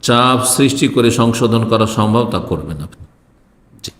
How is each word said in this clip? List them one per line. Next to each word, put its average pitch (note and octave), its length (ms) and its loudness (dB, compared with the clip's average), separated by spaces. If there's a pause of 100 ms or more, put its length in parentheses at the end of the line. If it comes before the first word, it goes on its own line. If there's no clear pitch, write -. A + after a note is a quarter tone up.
চাপ B2 420 2
সৃষ্টি - 440 2
করে A#2 220 2
সংশোধন A#2 540 0
করা A2 220 0
সম্ভব, A2 440 0
তা F#2+ 80 -4
করবেন D#2 440 -6
আপনি। - 240 -16 (760)
জি, - 180 -12